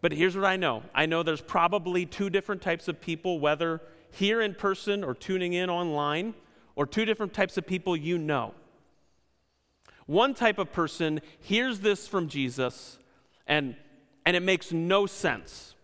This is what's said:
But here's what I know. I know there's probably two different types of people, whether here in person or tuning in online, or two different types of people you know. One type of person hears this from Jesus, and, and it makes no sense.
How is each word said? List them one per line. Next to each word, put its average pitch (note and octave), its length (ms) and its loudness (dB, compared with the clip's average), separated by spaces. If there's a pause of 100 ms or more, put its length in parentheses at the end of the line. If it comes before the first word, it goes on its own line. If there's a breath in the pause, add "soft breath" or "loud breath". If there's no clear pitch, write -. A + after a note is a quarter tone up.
But E3+ 100 2
here's E3+ 240 2
what F#3+ 100 -2
I F#3+ 120 4
know. C#3 260 0 (100)
I D3+ 140 4
know E3 160 2
there's D#3 180 0
probably F3+ 640 2
two G3 260 -4
different G3 320 -2
types E3+ 260 -2
of E3 120 -4
people, E3+ 380 -2
whether D#3 420 0 (300 loud breath)
here G#3 300 2
in G#3+ 140 0
person G3+ 500 -2
or C3 100 -4
tuning F3+ 380 -2
in F3+ 180 0
online, E3+ 640 -2 (400 soft breath)
or C#3+ 100 0
two A3 200 0
different G#3+ 280 -2
types G3 240 0
of F#3 80 -2
people F3+ 320 0
you E3 220 -2
know. C#3 360 -2 (1500 soft breath)
One A3+ 280 4
type A3 240 2
of F#3+ 140 -4
person D#3 480 0 (180 loud breath)
hears A#3 400 0
this G3+ 300 0
from F3+ 180 -2
Jesus, C3 720 -4 (480 soft breath)
and, C#3+ 300 0 (500)
and F3 100 4
it F3 60 2
makes F#3 300 0
no F3+ 340 2
sense. - 760 -6